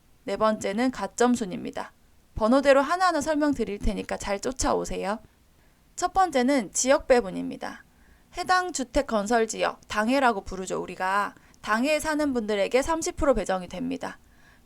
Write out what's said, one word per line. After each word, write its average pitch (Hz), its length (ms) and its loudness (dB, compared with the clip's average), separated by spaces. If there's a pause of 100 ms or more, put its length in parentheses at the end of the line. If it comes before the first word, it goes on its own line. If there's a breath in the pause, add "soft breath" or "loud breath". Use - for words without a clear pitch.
(240)
네 196 120 -4
번째는 214 540 0
가점 240 420 0
순입니다. - 640 -6 (400)
번호대로 269 480 6
하나하나 339 400 2
설명드릴 285 560 -2
테니까 190 400 -4
잘 202 200 -4
쫓아오세요. 185 840 -4 (760 soft breath)
첫 359 160 -4
번째는 277 600 2
지역 277 340 2
배분입니다. 190 760 0 (540 soft breath)
해당 359 360 0
주택 262 340 -2
건설 226 400 2
지역, 185 400 -2
당해라고 233 540 2
부르죠, 185 420 -6
우리가. 185 540 -4 (240 soft breath)
당해에 262 400 0
사는 302 340 -2
분들에게 208 480 0
삼십 330 340 -2
프로 285 160 2
배정이 190 360 -2
됩니다. 180 500 -8 (480 soft breath)